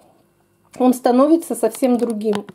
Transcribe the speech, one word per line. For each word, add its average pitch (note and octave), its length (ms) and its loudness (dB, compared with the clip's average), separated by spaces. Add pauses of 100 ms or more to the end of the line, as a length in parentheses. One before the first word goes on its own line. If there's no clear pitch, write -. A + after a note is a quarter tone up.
(800)
он B3+ 160 2
становится C4+ 600 2
совсем A#3+ 420 -2
другим. G#3+ 580 -4